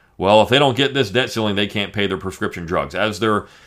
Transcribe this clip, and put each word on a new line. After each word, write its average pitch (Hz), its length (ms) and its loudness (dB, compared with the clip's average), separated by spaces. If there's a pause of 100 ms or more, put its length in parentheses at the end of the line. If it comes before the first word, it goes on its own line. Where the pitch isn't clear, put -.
(160)
Well, 104 260 6
if 104 60 0
they 123 100 4
don't 135 180 2
get 131 180 0
this 131 160 0
debt 120 200 -2
ceiling, 107 240 -2
they 101 140 0
can't 98 240 -6
pay 101 160 -2
their 92 80 -2
prescription 92 500 -8
drugs. 80 280 -4
As 98 260 -2
they're 107 260 0 (200)